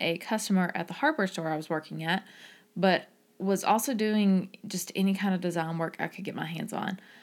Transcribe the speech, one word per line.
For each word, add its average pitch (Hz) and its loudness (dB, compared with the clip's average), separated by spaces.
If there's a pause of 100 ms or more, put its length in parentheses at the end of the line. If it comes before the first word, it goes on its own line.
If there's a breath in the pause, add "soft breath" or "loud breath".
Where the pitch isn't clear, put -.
a 170 0
customer 190 0
at 175 -4
the 180 -10
hardware 294 0
store 165 -4
I 156 -2
was 156 -10
working 156 -4
at, 175 0 (500 loud breath)
but 180 4 (300)
was 190 0
also 233 4
doing 208 4 (180)
just - -8
any 196 2
kind 190 0
of 180 0
design 165 -2
work 165 -4
I 165 -2
could - -12
get - -8
my 160 -6
hands 160 -6
on. - -4 (240 loud breath)